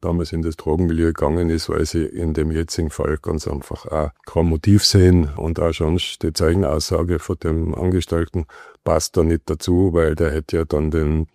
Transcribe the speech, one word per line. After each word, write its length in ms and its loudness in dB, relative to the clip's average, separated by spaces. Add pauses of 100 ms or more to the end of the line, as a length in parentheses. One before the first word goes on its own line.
damals 300 -2
in 100 -2
das 140 -4
Drogenmilieu 500 0
gegangen 420 0
ist, 220 -2
weil 160 0
sie 180 -2
in 300 -4
dem 180 0
jetzigen 380 -4
Fall 300 -4
ganz 280 -6
einfach 380 -10
auch 240 -2 (160)
kein 180 0
Motiv 400 4
sehen 520 6
und 220 -4
auch 140 0
schon 260 0 (240)
die 120 -2
Zeugenaussage 840 0
von 240 -6
dem 320 0
Angestellten 680 -2 (400)
passt 320 0
da 60 6
nicht 240 2
dazu, 480 0
weil 200 2
der 160 0
hätte 280 -4
ja 80 0
dann 240 0
den 440 0